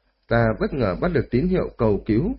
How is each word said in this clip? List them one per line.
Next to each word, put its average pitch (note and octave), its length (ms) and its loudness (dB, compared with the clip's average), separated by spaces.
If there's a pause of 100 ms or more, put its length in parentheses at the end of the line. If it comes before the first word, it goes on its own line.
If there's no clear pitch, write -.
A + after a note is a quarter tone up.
(280)
Ta A#2 180 2 (140)
bất A3 140 -2
ngờ G#2 260 0
bắt - 120 -2
được C3 180 -2
tín C#3 180 0
hiệu F3+ 300 -2
cầu G#2+ 280 2
cứu D3 320 0